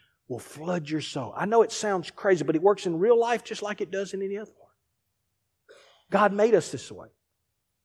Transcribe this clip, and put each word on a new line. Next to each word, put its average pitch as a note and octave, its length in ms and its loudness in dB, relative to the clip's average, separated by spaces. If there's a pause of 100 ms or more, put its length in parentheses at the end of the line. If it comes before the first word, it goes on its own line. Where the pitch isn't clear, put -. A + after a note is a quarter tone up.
(280)
will A#2+ 100 -8
flood D#3+ 500 -8
your D#3 120 -4
soul. B2+ 360 -8
I - 100 -2
know A3+ 160 6
it - 100 -2
sounds G3 380 -4
crazy, F#3 340 0
but D#3 120 2
it D#3 60 -2
works G3 240 4
in E3 120 -2
real A3+ 200 4
life A#3 260 0
just G#3 180 -10
like G#3 180 -6
it F3 100 -6
does F#3+ 240 -6
in G3 80 -6
any G3 140 -6
other G#3+ 200 -12
one. - 120 -20 (1400)
God G3 220 4
made G#3+ 220 4
us E3+ 160 2
this - 200 -10
way. F#2 180 -18 (760)